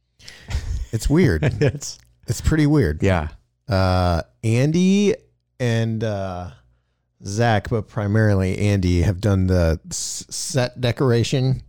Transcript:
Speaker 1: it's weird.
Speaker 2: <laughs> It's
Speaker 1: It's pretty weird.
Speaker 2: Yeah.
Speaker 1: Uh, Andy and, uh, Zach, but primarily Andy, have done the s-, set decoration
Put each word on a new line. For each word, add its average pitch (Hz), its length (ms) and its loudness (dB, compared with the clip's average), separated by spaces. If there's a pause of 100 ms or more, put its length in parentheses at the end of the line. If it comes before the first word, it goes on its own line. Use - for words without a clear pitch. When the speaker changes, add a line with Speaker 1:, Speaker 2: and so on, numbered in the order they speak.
(920)
Speaker 1:
it's - 180 -4
weird. 139 320 2
Speaker 2:
<laughs> - 180 -2
It's 143 380 -4 (300)
Speaker 1:
It's - 120 -6
pretty 156 260 2
weird. 117 360 2
Speaker 2:
Yeah. 87 260 0 (380)
Speaker 1:
Uh, 92 560 0 (220)
Andy 180 680 2 (440)
and, 113 460 -2
uh, 95 460 -6 (760)
Zach, 107 440 0
but 110 180 -4
primarily 101 720 2
Andy, 90 420 2
have 90 180 0
done 98 280 2
the 85 340 2 (100)
s-, - 380 -10
set - 500 -4
decoration 127 920 0